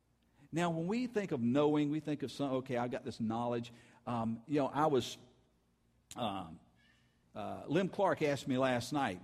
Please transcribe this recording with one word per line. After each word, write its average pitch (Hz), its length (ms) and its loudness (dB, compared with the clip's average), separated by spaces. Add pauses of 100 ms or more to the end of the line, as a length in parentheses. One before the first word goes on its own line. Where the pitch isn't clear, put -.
(520)
Now, 170 200 0
when 160 160 -2
we 240 180 0
think 208 260 -2
of 131 100 0
knowing, 147 500 4
we 156 80 0
think 151 240 -4
of 120 80 -4
some, 139 220 -4
"Okay, 131 240 -2
I 120 100 0
got 123 180 -6
this 120 140 -6
knowledge." 120 520 -2 (360)
Um, 113 400 -2
you 147 120 2
know, 131 80 4
I 151 200 2
was, 127 300 2 (1000)
um, 95 440 -6 (760)
uh, 101 320 -8
Lem 170 220 2
Clark 185 320 0
asked 143 260 0
me 131 100 0
last 127 360 2
night 120 300 0